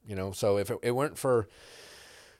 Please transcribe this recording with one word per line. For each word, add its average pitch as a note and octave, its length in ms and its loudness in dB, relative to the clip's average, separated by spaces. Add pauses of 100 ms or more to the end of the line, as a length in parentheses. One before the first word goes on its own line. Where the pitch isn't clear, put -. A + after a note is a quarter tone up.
you G#2 80 -10
know, F#2+ 160 -4
so G2+ 260 2
if G2+ 140 0
it, A2+ 140 -4
it A#2+ 80 2
weren't C3 260 -2
for A#2+ 300 2 (920)